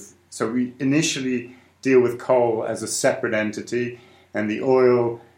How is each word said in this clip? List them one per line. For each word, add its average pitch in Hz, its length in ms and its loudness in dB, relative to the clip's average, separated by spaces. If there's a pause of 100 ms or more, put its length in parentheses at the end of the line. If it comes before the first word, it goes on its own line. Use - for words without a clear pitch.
(300)
so 113 200 -4
we 123 300 -2
initially 135 760 -2 (260)
deal 131 180 6
with 120 180 2
coal 117 480 0
as 110 160 -6
a 110 60 -6
separate 123 460 -2
entity, 110 640 -4 (340)
and 107 160 -2
the 110 120 -4
oil 127 580 4 (180)